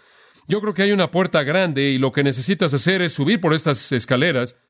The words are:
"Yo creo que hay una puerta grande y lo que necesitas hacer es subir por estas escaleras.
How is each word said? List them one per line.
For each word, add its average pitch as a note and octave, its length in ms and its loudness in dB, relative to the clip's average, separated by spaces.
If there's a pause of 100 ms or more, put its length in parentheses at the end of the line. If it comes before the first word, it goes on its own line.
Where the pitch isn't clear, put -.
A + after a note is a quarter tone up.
(500)
"Yo G3 100 0
creo G#3 140 -4
que F3 80 -2
hay G3+ 100 2
una F#3 200 2
puerta E3+ 320 2
grande C#3+ 480 0
y C3 60 0
lo C3 140 0
que C#3+ 120 0
necesitas C#3 500 0
hacer F3+ 280 0
es E3 120 -2
subir D#3+ 260 0
por E3 140 2
estas D3+ 400 -2
escaleras. B2+ 640 0 (120)